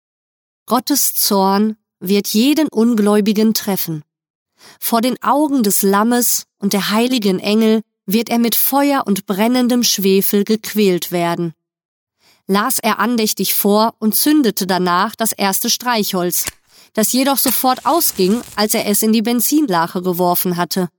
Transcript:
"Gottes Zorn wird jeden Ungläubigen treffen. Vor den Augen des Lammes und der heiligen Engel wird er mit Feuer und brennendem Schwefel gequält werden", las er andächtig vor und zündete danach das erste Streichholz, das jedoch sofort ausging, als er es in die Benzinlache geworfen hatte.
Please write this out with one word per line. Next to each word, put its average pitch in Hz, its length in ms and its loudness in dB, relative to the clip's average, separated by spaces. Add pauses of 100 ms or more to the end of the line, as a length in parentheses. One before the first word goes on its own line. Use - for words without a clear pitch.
(640)
"Gottes - 500 -2
Zorn 202 640 2 (220)
wird 202 300 0
jeden 277 400 2
Ungläubigen 214 840 2
treffen. 165 500 -6 (760)
Vor 226 220 0
den 247 200 -2
Augen 277 420 0
des 196 200 0
Lammes 226 600 2 (140)
und 196 140 -2
der 175 160 -2
heiligen 220 500 0
Engel 220 420 2 (240)
wird 220 240 0
er 233 100 0
mit 233 160 0
Feuer 277 500 0
und 190 200 -2
brennendem 247 580 0
Schwefel 196 600 2
gequält 208 680 -2
werden", 170 420 -4 (920)
las 208 320 0
er - 200 -2
andächtig 214 560 -2
vor 214 440 2
und 214 160 0
zündete 262 520 2
danach 180 480 0
das 220 160 -2
erste 196 380 -2
Streichholz, 202 760 -2 (480)
das 220 200 0
jedoch 262 240 0
sofort 254 480 -2
ausging, 240 560 0 (140)
als 214 180 -2
er 202 120 -2
es 202 160 0
in 220 120 2
die 226 80 2
Benzinlache 214 800 0
geworfen 175 560 0
hatte. 175 420 -2